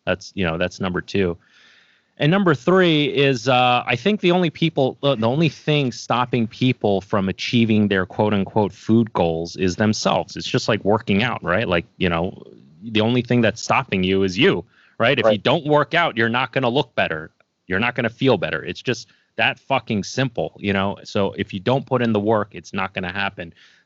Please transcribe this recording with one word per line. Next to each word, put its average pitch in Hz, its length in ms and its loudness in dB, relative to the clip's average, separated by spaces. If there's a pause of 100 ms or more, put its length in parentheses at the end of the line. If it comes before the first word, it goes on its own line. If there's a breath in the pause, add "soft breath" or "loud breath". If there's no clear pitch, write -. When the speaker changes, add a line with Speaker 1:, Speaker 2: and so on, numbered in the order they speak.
Speaker 1:
That's, 92 300 -4
you 95 100 -4
know, 82 140 -2
that's 90 200 -4
number 92 220 -4
two. 90 380 -2 (800 soft breath)
And 147 120 2
number 180 240 4
three 170 520 4
is, 123 420 2
uh, 123 380 4
I 127 100 0
think 202 240 -2
the 175 100 2
only 175 200 2
people, 147 520 0
uh, 139 140 2
the 110 120 0
only 151 200 2
thing 143 420 -2
stopping 120 560 -2
people 110 540 0
from 95 280 0
achieving 107 600 2
their 95 180 0
quote 107 280 0
unquote 98 380 0
food 113 420 0
goals 85 420 -2
is 90 200 -2
themselves. 107 600 0
It's 90 100 -8
just - 220 -2
like 110 160 -2
working 107 400 2
out, 117 180 -4
right? 92 240 0
Like, 87 200 0 (100)
you 92 120 0
know, 85 340 -4 (400)
the 110 180 -2
only 120 220 2
thing 123 180 0
that's 113 220 0
stopping 113 420 0
you 95 180 2
is 95 160 -2
you, 135 260 2 (340 soft breath)
right? 123 200 2
If 110 60 2
you 110 60 6
Speaker 2:
Right. 104 120 0
Speaker 1:
don't 135 240 0
work 147 280 2
out, 156 220 0
you're 117 120 2
not 123 240 -2
gonna 131 160 0
look 139 260 -2
better. 82 360 -4 (360)
You're 92 140 -2
not 120 160 -2
gonna 117 140 -2
feel 127 260 2
better. 80 280 -4
It's - 180 -10
just - 260 -6 (280)
that 117 220 0
fucking 117 460 -4
simple, 101 540 -4
you 98 140 -2
know? 98 300 -2
So 98 300 -2
if - 200 -8
you 104 60 -8
don't 120 260 -2
put 127 160 -2
in 117 120 0
the 104 80 0
work, 104 320 0
it's - 200 -18
not 95 220 -6
gonna 92 180 -6
happen. 95 400 -8 (340 soft breath)